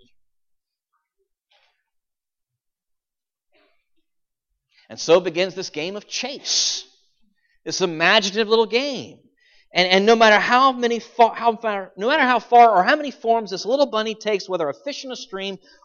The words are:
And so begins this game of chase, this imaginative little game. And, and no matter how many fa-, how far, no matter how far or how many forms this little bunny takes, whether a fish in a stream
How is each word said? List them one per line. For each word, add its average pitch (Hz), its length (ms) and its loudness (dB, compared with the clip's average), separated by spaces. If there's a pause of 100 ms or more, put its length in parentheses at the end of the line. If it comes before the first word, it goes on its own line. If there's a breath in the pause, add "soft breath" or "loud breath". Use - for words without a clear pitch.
(4000)
And 117 100 -18
so 165 200 4
begins 175 340 -4
this 185 160 -12
game 175 260 -10
of 202 120 -16
chase, - 800 -6 (760)
this 156 180 -8
imaginative 190 640 0
little 226 180 2
game. 214 540 -6 (540)
And, 180 160 0
and 196 160 4
no 226 100 6
matter 220 240 6
how 262 320 2
many 240 280 -4
fa-, 220 360 0
how 226 220 -2
far, 202 400 -8
no 196 100 -4
matter 294 160 2
how 247 160 2
far 233 380 6
or 180 60 6
how 247 120 2
many 294 160 -4
forms 226 400 -2
this 185 140 -8
little 269 220 2
bunny 214 280 -4
takes, 214 320 -4
whether 170 220 -4
a 135 40 -6
fish - 300 -12
in 262 80 -12
a 240 60 -14
stream 190 400 -10 (280 soft breath)